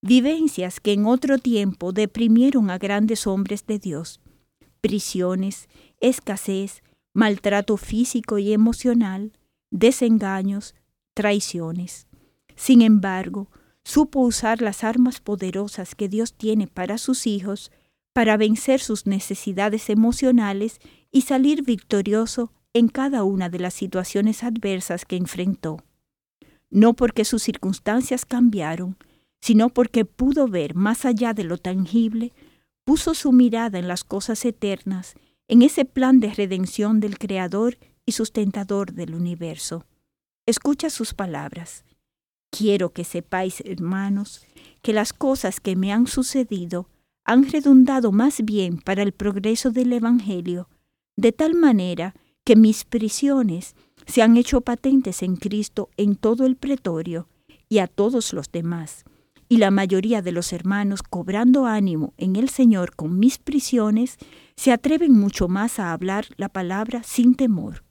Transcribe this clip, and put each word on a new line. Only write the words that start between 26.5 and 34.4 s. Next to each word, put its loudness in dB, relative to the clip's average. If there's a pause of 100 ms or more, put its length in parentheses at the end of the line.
No 6
porque 0
sus -2
circunstancias -4
cambiaron, -2 (460)
sino 4
porque 0
pudo 0
ver -4
más -2
allá 0
de -6
lo -6
tangible, -2 (520)
puso 0
su 0
mirada 4
en -4
las -6
cosas -6